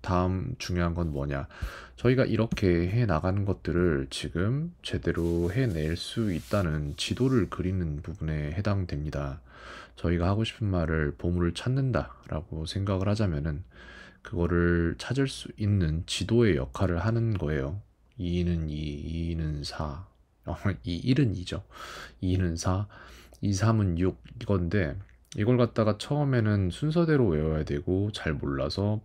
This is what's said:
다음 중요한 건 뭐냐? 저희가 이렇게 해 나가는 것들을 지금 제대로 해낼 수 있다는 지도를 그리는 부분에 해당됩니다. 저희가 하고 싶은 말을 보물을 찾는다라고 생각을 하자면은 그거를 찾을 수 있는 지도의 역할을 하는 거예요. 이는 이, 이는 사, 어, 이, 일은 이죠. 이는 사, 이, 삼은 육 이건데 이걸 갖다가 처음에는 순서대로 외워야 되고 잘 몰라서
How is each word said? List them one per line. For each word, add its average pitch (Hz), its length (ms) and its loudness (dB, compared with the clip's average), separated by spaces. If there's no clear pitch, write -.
다음 92 580 0
중요한 87 360 0
건 85 180 -2
뭐냐? 69 340 -4
저희가 127 280 4
이렇게 90 640 2
해 117 180 2
나가는 92 380 2
것들을 85 680 0
지금 127 720 -2
제대로 85 680 0
해낼 85 440 0
수 110 360 -4
있다는 76 640 -2
지도를 120 520 0
그리는 85 540 -4
부분에 78 500 -4
해당됩니다. 76 880 -2
저희가 85 320 2
하고 101 180 2
싶은 - 220 -4
말을 80 500 2
보물을 87 380 2
찾는다라고 85 1120 -2
생각을 98 420 0
하자면은 85 540 0
그거를 85 720 2
찾을 135 300 0
수 - 280 -12
있는 92 500 2
지도의 107 500 4
역할을 85 420 0
하는 113 400 0
거예요. 76 420 -2
이는 87 500 0
이, 78 640 -4
이는 78 320 -4
사, 76 440 -8
어, - 120 -6
이, 87 140 -4
일은 123 400 2
이죠. 87 260 -6
이는 90 360 2
사, 95 320 0
이, 101 120 2
삼은 98 480 2
육 92 200 0
이건데 90 540 0
이걸 110 220 4
갖다가 110 400 2
처음에는 113 720 2
순서대로 151 580 2
외워야 78 360 2
되고 92 480 0
잘 - 200 -2
몰라서 73 720 -2